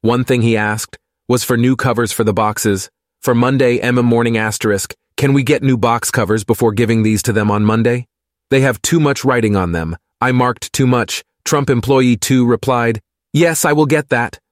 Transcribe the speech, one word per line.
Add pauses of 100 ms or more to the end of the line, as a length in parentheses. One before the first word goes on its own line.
One
thing
he
asked (300)
was
for
new
covers
for
the
boxes. (320)
"For
Monday,
Emma
Morning
asterisk, (220)
can
we
get
new
box
covers
before
giving
these
to
them
on
Monday? (420)
They
have
too
much
writing
on
them. (220)
I
marked
too
much." (220)
Trump
employee
two
replied, (300)
"Yes,
I
will
get
that." (120)